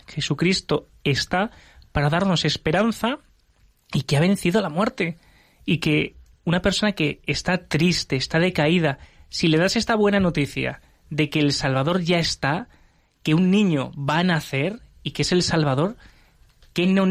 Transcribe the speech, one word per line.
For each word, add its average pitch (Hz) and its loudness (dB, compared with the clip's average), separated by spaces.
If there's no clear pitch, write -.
Jesucristo 156 -2
está 185 -2
para 147 0
darnos 175 0
esperanza 214 0
y 143 0
que 143 -2
ha 147 4
vencido 185 2
la 185 -2
muerte, 170 -4
y 160 0
que 156 -2
una 175 0
persona 202 0
que 147 -4
está 180 -4
triste, 165 0
está 135 -2
decaída, 165 0
si - -2
le 156 4
das 185 2
esta 226 0
buena 202 2
noticia 139 -2
de 151 -2
que 156 -2
el 143 2
Salvador 139 0
ya 170 2
está, 156 -4
que 156 0
un 180 4
niño 175 2
va 143 -2
a 175 2
nacer 165 -2
y - -8
que - -4
es - -2
el 180 2
Salvador, 156 0
¿qué 180 0
no, 190 2